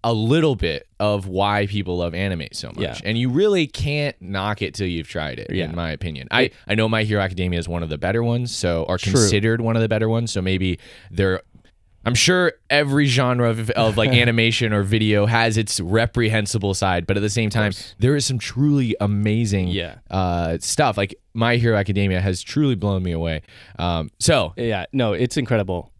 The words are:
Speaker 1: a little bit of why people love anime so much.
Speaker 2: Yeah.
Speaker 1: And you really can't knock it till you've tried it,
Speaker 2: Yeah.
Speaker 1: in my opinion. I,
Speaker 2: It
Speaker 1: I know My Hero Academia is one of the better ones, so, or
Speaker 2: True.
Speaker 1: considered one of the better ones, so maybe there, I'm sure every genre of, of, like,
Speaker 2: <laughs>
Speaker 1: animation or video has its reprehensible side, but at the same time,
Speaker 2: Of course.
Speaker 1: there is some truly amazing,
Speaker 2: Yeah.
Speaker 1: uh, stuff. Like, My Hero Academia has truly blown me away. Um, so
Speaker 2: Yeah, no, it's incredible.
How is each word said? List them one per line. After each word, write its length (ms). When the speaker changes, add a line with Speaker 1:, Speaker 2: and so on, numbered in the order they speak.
Speaker 1:
a 80
little 420
bit 320
of 260
why 400
people 320
love 160
anime 380
so 160
much. 100
Speaker 2:
Yeah. 260
Speaker 1:
And 140
you 100
really 380
can't 560
knock 400
it 120
till 120
you've 220
tried 320
it, 100
Speaker 2:
Yeah. 180
Speaker 1:
in 60
my 160
opinion. 400
I, 120
Speaker 2:
It 120
Speaker 1:
I 80
know 120
My 140
Hero 180
Academia 380
is 100
one 140
of 60
the 100
better 240
ones, 320
so, 340
or 80
Speaker 2:
True. 160
Speaker 1:
considered 480
one 160
of 60
the 60
better 200
ones, 220
so 100
maybe 380
there, 320
I'm 80
sure 380
every 360
genre 440
of, 200
of, 260
like, 140
Speaker 2:
<laughs> 140
Speaker 1:
animation 480
or 120
video 420
has 320
its 220
reprehensible 920
side, 300
but 120
at 40
the 80
same 220
time, 200
Speaker 2:
Of 40
course. 240
Speaker 1:
there 160
is 100
some 140
truly 640
amazing, 680
Speaker 2:
Yeah. 280
Speaker 1:
uh, 480
stuff. 360
Like, 200
My 220
Hero 200
Academia 440
has 200
truly 360
blown 260
me 80
away. 320
Um, 300
so 360
Speaker 2:
Yeah, 360
no, 200
it's 240
incredible. 640